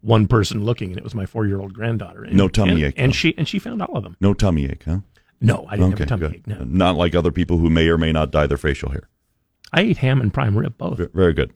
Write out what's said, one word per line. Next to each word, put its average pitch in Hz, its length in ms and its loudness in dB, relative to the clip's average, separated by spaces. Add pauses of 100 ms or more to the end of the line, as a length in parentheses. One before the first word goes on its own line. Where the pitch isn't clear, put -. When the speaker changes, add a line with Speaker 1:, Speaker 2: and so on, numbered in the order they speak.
Speaker 1:
one 110 260 4
person 104 380 0
looking, 113 240 -4
and 92 80 -10
it - 60 -12
was 107 120 -12
my 98 100 -6
four-year-old 98 480 -4
granddaughter. 104 500 -8
And, - 120 -2
Speaker 2:
No 95 140 6
tummy 92 220 2
Speaker 1:
and, 82 120 2
Speaker 2:
ache, 69 140 -2
Speaker 1:
and 131 160 2
Speaker 2:
though. - 20 0
Speaker 1:
she, - 220 0
and 165 100 -2
she - 120 -6
found 233 220 -8
all 302 140 -8
of 104 80 -4
them. 87 160 -16
Speaker 2:
No 98 140 2
tummy 82 320 0
ache, 69 200 -8
huh? 85 140 -2 (400)
Speaker 1:
No, 113 300 2
I 107 80 -6
didn't 92 140 4
have 98 100 -4
a - 20 0
Speaker 2:
Okay, 71 60 -4
Speaker 1:
tummy 98 180 -2
Speaker 2:
good. 76 80 -6
Speaker 1:
ache, - 120 -20
no. 87 180 -8
Speaker 2:
Not 90 320 2
like 87 180 2
other 85 160 2
people 87 280 0
who 82 100 4
may 82 180 4
or 82 100 4
may 80 140 2
not 78 200 0
dye 73 160 2
their 71 100 0
facial 69 340 -4
hair. - 160 -10 (640)
Speaker 1:
I 160 100 0
ate 202 160 0
ham 131 220 2
and 110 140 0
prime 113 240 0
rib, - 220 -4
both. - 180 -8
Speaker 2:
V-, 87 160 -4
very 90 200 4
good. 71 220 -2